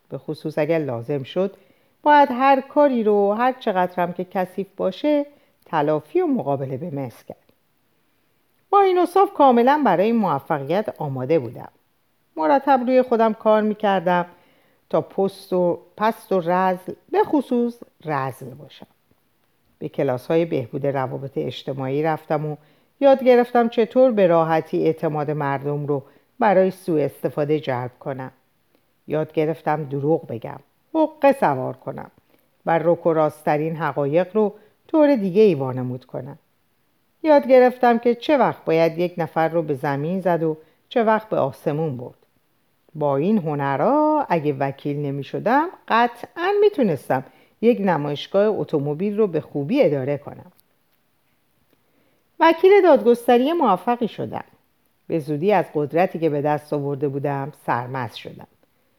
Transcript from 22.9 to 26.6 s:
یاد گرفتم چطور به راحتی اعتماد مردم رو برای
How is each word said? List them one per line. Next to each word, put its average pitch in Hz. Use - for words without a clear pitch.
یاد 269
گرفتم 240
چطور 247
به 208
راحتی 165
اعتماد 151
مردم 143
رو 139
برای 190